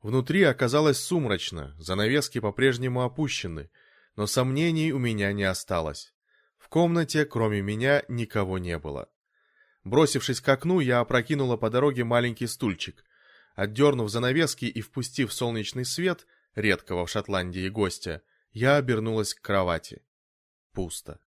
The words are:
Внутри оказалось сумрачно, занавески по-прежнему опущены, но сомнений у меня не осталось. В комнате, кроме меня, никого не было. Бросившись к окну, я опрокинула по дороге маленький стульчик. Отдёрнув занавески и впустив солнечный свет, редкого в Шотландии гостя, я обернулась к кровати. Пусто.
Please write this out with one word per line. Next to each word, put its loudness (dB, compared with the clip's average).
Внутри 0
оказалось 4
сумрачно, -4
занавески 0
по-прежнему 0
опущены, -4
но -2
сомнений 0
у -2
меня 0
не -2
осталось. -4
В -20
комнате, 2
кроме 0
меня, 2
никого -2
не -4
было. -8
Бросившись 2
к 0
окну, 2
я 4
опрокинула 0
по 0
дороге 2
маленький 0
стульчик. -6
Отдёрнув 2
занавески 0
и -4
впустив -4
солнечный -4
свет, -2
редкого 0
в -10
Шотландии -4
гостя, -4
я 2
обернулась 0
к -14
кровати. -2
Пусто. -10